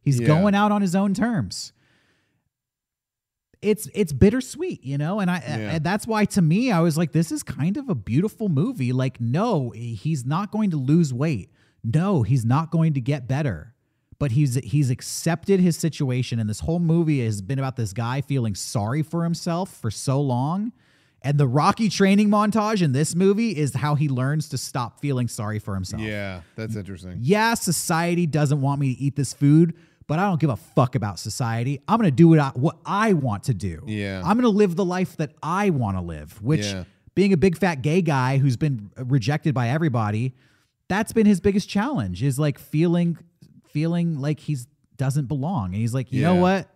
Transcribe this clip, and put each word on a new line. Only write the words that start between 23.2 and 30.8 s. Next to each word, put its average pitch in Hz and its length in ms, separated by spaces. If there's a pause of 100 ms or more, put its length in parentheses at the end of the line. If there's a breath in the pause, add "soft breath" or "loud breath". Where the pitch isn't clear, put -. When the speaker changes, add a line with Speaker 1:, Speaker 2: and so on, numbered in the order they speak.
Speaker 1:
is 147 160
how 147 220
he 147 120
learns 135 420
to 135 80
stop - 440
feeling 127 260
sorry 107 300
for 101 160
himself. 98 300
Speaker 2:
Yeah, 101 380 (140)
that's 110 200
interesting. 90 460
Speaker 1:
Yeah, 214 340
society 170 720
doesn't 147 340
want 139 180
me 135 160
to - 60
eat 139 140
this - 180
food, 156 400 (340 soft breath)
but 151 120
I 190 80
don't 175 120
give 156 120
a 101 60
fuck - 380